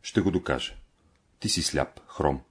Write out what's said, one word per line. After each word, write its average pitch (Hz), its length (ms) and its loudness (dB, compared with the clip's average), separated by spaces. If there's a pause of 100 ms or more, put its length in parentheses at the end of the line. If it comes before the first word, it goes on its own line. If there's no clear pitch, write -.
Ще - 200 2
го 92 100 4
докажа. 85 440 -2 (640)
Ти 110 100 -4
си 85 140 -2
сляп, - 440 -2
хром. 69 440 0